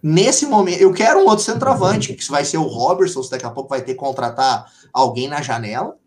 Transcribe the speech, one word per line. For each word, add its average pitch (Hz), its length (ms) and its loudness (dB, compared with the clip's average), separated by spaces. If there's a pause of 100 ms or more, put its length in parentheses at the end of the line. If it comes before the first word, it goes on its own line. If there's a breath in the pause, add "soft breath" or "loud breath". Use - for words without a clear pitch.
Nesse 196 420 2
momento, 196 360 2
eu 185 120 6
quero 226 260 4
um 392 80 6
outro 214 160 4
centroavante, 214 680 0
que - 160 -12
vai 143 160 -2
ser - 120 -4
o 151 100 -2
Robertson, 135 560 0
se - 80 -10
daqui 127 140 -8
a 117 60 -8
pouco 135 180 -12
vai 135 120 -4
ter 127 120 -6
que 127 60 -10
contratar 127 720 -2 (240 soft breath)
alguém 127 340 0
na 147 140 -6
janela. 120 540 -6 (100)